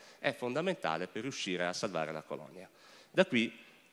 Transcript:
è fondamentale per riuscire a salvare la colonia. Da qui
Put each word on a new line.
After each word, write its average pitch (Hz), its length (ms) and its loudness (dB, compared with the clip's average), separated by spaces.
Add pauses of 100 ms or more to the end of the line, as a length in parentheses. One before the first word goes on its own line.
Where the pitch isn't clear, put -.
(180)
è 135 160 2
fondamentale 123 720 0
per - 160 -4
riuscire 92 420 0
a 90 80 2
salvare 85 400 0
la 78 100 -4
colonia. 76 460 -8 (420)
Da 185 140 6
qui 117 260 2 (420)